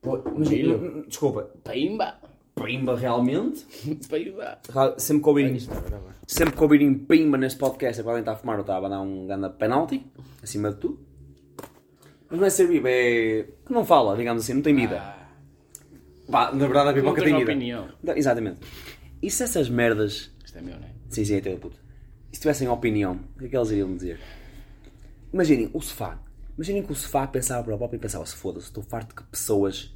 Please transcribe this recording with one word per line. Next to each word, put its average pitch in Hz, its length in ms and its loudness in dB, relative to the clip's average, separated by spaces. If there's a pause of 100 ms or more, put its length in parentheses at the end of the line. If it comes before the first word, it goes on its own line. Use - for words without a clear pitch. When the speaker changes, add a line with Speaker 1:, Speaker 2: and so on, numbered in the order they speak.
Speaker 1:
Pô, 131 220 -4 (140)
mas 151 120 2
Speaker 2:
Milho. 135 300 2
Speaker 1:
n-, 175 100 -4 (120)
n-, - 60 -14
desculpa. - 440 -4 (140)
Speaker 2:
Pimba. 180 540 -4 (360)
Speaker 1:
Pimba, 123 420 -2
realmente? 127 680 0 (220)
Speaker 2:
<laughs> 151 220 -8
Pimba. 170 500 -8 (120)
Speaker 1:
Ra-, 135 280 2
sempre 147 260 2
que 156 40 6
ouvirem, 143 240 4
Speaker 2:
Ai, 127 60 -2
isto - 140 -10
é - 80 -6
verdade. 104 240 -8 (220)
Speaker 1:
sempre 160 300 0
que 160 60 4
ouvirem 147 320 8
pimba 151 420 4
neste 131 220 0
podcast 127 420 -2
é - 40 -6
que 113 40 -4
alguém 117 120 0
está 110 120 -4
a 107 40 -4
fumar 110 200 -4
ou 101 60 -2
está 95 140 -2
a 95 120 -2
dar 98 120 -4
um 95 260 -8
ganda 95 240 -4
penalti 147 560 -2 (360)
acima 104 300 -4
de 101 60 -8
tu. - 200 -6 (1300)
Mas 165 100 -4
não 196 60 6
é 190 40 6
ser 185 160 6
vivo, 156 220 4
é 117 580 4 (200)
que - 60 -4
não 233 120 2
fala, 120 320 6
digamos 117 280 -2
assim, 123 100 -4
não 139 80 2
tem 147 120 6
vida. 113 260 2
Speaker 2:
Ah. 98 280 -16 (1000)
Speaker 1:
Pá, 123 220 4
na 139 140 2
verdade 139 240 6
a - 20 2
Speaker 2:
Não 135 80 4
Speaker 1:
pipoca 139 220 4
Speaker 2:
tem 151 100 6
Speaker 1:
tem 139 80 6
vida. 120 120 2
Speaker 2:
opinião. 120 360 -4 (140)
Speaker 1:
Não, 160 140 -2
exatamente. 117 440 0 (640)
E 196 80 -2
se - 120 -2
essas 175 260 0
merdas 113 640 0 (140)
Speaker 2:
Isto - 140 -20
é - 40 -16
meu, 90 160 -14
não - 80 -16
é? - 40 -18 (180)
Speaker 1:
Sim, 110 160 -4
sim, 104 120 0
é 95 40 2
teu, 92 180 -6
puto. - 180 -14 (560)
E - 40 -16
se - 40 -12
tivessem 139 280 0
opinião, 104 520 0 (160)
o - 40 -20
que 131 60 -12
é - 20 -12
que 131 80 -4
eles 113 140 0
iriam 98 240 -2
dizer? 85 260 -10 (1120)
Imaginem, 151 400 4
o 170 80 -4
sofá. 87 360 -10 (380)
Imaginem 196 260 -4
que 156 100 -8
o - 20 -4
sofá 139 320 -2
pensava 127 380 -2
para 110 100 -4
o 101 40 -6
próprio 120 200 -6
e - 20 -8
pensava-se, - 360 -8
"Foda-se, 87 300 -8
estou - 160 -12
farto 110 320 -10
que - 100 -18
pessoas - 720 -2